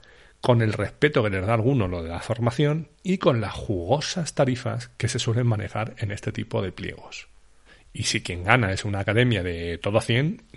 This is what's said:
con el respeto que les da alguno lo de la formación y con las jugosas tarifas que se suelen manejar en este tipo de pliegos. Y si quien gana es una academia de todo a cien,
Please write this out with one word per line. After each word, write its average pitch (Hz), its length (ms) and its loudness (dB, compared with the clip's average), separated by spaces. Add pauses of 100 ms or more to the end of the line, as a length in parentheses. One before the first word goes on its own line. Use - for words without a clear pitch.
(400)
con 120 220 6
el 110 100 2
respeto 135 500 2
que 107 60 0
les 95 180 -2
da 113 60 2
alguno 117 340 2
lo 90 160 -4
de 80 60 -8
la 85 120 -8
formación 147 680 0 (140)
y 185 160 0
con 131 240 4
las 101 100 -6
jugosas 113 840 -2
tarifas 120 600 0
que 120 120 0
se 123 100 -2
suelen 120 280 0
manejar 107 520 -2
en 104 140 -4
este 107 200 -6
tipo 110 300 -4
de 92 100 -4
pliegos. - 560 -12 (640)
Y - 120 -8
si - 180 -2
quien 87 220 -6
gana 107 280 4
es 95 140 -4
una 101 140 -2
academia 110 420 2
de 85 340 -4
todo 104 220 0
a - 20 6
cien, 143 440 0 (120)